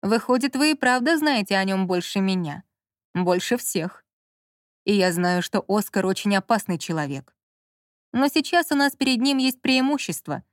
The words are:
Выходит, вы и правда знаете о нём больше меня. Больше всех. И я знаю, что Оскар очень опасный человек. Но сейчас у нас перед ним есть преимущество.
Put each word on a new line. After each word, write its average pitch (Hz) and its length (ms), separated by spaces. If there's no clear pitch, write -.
Выходит, 240 540
вы 302 160
и - 20
правда 254 420
знаете 262 400
о 190 80
нём 190 220
больше 180 340
меня. 180 440
Больше 180 420
всех. - 480
И - 80
я 196 180
знаю, 180 300
что 180 280
Оскар 196 360
очень 196 320
опасный 190 420
человек. 143 560
Но 262 160
сейчас 320 440
у - 20
нас 277 200
перед 262 280
ним 269 160
есть 262 240
преимущество. 262 920